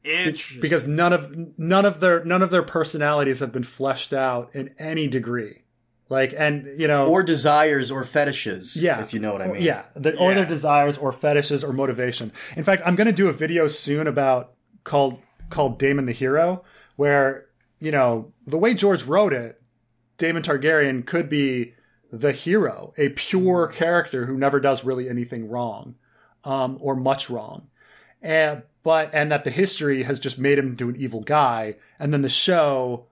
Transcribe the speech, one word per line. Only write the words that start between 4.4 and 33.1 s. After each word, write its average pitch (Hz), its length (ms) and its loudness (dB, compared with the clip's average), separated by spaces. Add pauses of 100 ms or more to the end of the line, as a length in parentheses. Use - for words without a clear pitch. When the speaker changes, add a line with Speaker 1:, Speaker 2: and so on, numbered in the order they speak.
Speaker 1:
in 131 240 -10
any 156 300 -4
degree. 120 560 -6 (460)
Like, 135 280 0
and, 147 300 -2 (120)
you 156 80 2
know, 143 200 4
Speaker 3:
Or 180 160 4
desires 147 640 4
or 135 140 -6
fetishes, 123 720 -2
Speaker 1:
Yeah. 156 260 0
Speaker 3:
if 104 140 -10
you 110 40 -2
know 107 140 -2
what 95 80 -6
I 92 60 -4
Speaker 1:
Or, 92 60 -4
Speaker 3:
mean. - 100 -6
Speaker 1:
yeah. 127 200 0 (120)
The, 151 200 0
or 180 140 4
Speaker 2:
Yeah. 196 60 4
Speaker 1:
their 196 100 2
desires 147 520 2
or 143 140 -2
fetishes 147 520 0
or 139 100 -4
motivation. 123 580 -4 (240)
In 160 80 -6
fact, 185 220 2
I'm 180 100 2
gonna 220 180 4
do 185 160 4
a 147 40 0
video 160 340 0
soon 147 380 -2
about, 135 460 0 (320)
called, 139 360 0 (300)
called 135 300 0
Daemon 139 260 2
the 120 60 -4
Hero, 156 520 0 (340)
where, 139 480 2 (340)
you 156 120 -4
know, 123 400 2 (140)
the 139 120 -2
way 220 160 4
George 185 320 2
wrote 180 280 4
it, 117 280 -8 (560)
Daemon 165 260 -2
Targaryen 143 640 0
could 165 240 -2
be 135 440 0 (380)
the 127 220 -2
hero, 143 640 -2
a 143 120 2
pure 180 580 0
Speaker 3:
Hmm. 160 60 -10
Speaker 1:
character 165 520 0
who 131 120 -6
never 139 220 2
does 135 240 2
really 127 260 -4
anything 120 380 -6
wrong, 117 480 -8 (480)
um, 135 380 -4
or 139 140 -2
much 135 340 -2
wrong. 113 380 -12 (540)
And, 156 420 0 (200)
but, 160 300 2
and 151 180 2
that 147 140 0
the 147 40 0
history 143 540 0
has 131 160 -2
just 127 180 -8
made 139 220 4
him 135 120 -2
into 120 180 -4
an 123 80 -6
evil 117 240 -8
guy, 117 560 0 (200)
and 147 160 -2
then 143 80 2
the 139 80 0
show 135 840 0